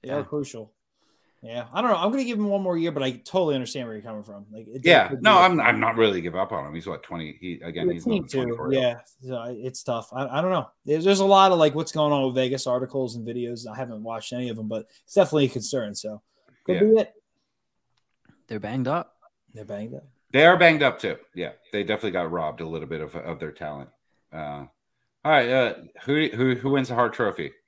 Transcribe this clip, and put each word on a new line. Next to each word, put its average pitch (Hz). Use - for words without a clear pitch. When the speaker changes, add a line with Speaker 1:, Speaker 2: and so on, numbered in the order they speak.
Speaker 1:
They 127
are 139
Speaker 2:
Yeah. 139
Speaker 1:
crucial. 131
Yeah, 117
I 180
don't 240
know. 196
I'm 180
gonna 269
give 233
him 208
one 202
more 180
year, 165
but 143
I 131
totally 160
understand 127
where 110
you're 107
coming 110
from. 101
Like, 110
it 131
Speaker 3:
Yeah, 143
Speaker 1:
could 120
Speaker 3:
no, 208
Speaker 1:
be -
Speaker 3:
I'm, 175
I'm 113
not 113
really 107
give 82
up 95
on 76
him. 73
He's 82
what, 85
twenty? 80
He, 90
again, 85
Speaker 1:
It's 175
Speaker 3:
he's 85
another 208
Speaker 1:
team -
too. 139
Speaker 3:
twenty-four 120
year 135
old. 120
Speaker 1:
Yeah, 131
so 127
I, 117
it's 123
tough. 117
I, 131
I 139
don't 185
know. 156
There's, 156
there's 196
a 196
lot 196
of, 175
like, 151
what's 156
going 151
on 139
with 123
Vegas 127
articles 127
and 117
videos. 120
I 107
haven't 120
watched 113
any 123
of 110
them, 110
but 110
it's -
definitely 156
a 127
concern. 113
So 107
could 180
Speaker 3:
Yeah. 175
Speaker 1:
be 220
it. -
Speaker 2:
They're 110
banged 117
up. 165
Speaker 1:
They're 110
banged 107
up. 135
Speaker 3:
They 139
are 180
banged 165
up 127
too. 92
Yeah, 87
they 101
definitely 104
got 85
robbed 80
a 80
little 78
bit 80
of, 76
of 80
their 78
talent. 73
Uh, 73
all 151
right, 127
uh, 127
who, 147
who, 127
who 127
wins 131
the 123
Hart 120
Trophy? 90